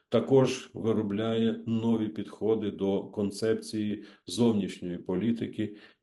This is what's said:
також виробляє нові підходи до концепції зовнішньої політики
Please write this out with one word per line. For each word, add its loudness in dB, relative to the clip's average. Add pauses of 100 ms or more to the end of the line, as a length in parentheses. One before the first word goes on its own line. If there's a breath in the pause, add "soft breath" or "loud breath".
також 4
виробляє 0
нові 2
підходи -2
до 0
концепції -2 (220 loud breath)
зовнішньої 0
політики -2 (260 loud breath)